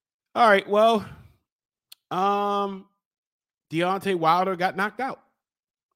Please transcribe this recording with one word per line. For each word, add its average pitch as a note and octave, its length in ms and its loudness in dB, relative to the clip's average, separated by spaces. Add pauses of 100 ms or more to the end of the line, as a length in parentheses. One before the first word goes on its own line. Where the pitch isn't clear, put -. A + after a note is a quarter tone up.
(340)
All A#3 140 4
right, G3 200 4
well, G#3 380 2 (1040)
um, G3+ 760 -2 (880)
Deontay F#3 440 -2
Wilder F3 400 0
got F3+ 200 -4
knocked G#3 240 -4
out. C4 200 -8 (760)